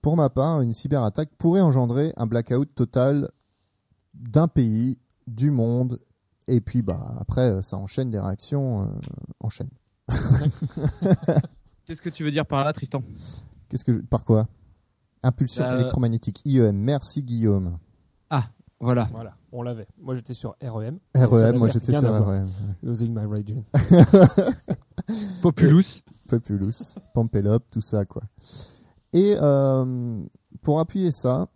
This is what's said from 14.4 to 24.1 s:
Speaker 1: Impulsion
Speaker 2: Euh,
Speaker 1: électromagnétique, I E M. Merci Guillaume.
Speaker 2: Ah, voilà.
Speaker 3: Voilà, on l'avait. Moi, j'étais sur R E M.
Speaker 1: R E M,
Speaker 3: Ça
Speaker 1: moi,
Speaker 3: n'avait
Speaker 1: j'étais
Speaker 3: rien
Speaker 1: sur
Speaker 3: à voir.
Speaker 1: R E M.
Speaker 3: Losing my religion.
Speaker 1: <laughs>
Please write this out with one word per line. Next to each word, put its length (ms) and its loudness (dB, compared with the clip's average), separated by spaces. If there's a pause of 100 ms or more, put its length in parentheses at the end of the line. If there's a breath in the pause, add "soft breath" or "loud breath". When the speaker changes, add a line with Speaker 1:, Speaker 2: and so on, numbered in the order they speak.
Speaker 1:
Impulsion 440 -2
Speaker 2:
Euh, 120 -2
Speaker 1:
électromagnétique, 680 -2
I 140 2
E 80 6
M. 100 0
Merci 440 -2
Guillaume. 540 0 (540)
Speaker 2:
Ah, 140 0 (360)
voilà. 320 0
Speaker 3:
Voilà, 220 -14 (180)
on 100 -10
l'avait. 260 -10 (120)
Moi, 140 -8
j'étais 180 -12
sur 300 -12
R 180 -8
E 40 -8
M. 140 -10 (160)
Speaker 1:
R 40 2
E 40 6
M, 120 4
Speaker 3:
Ça 180 6
Speaker 1:
moi, 140 2
Speaker 3:
n'avait 60 2
Speaker 1:
j'étais 200 0
Speaker 3:
rien 80 4
Speaker 1:
sur 140 2
Speaker 3:
à 60 2
voir. 100 2
Speaker 1:
R 20 0
E 40 0
M. 120 -2 (340)
Speaker 3:
Losing 320 -4
my 120 -6
religion. 360 -6 (120)
Speaker 1:
<laughs> 1700 4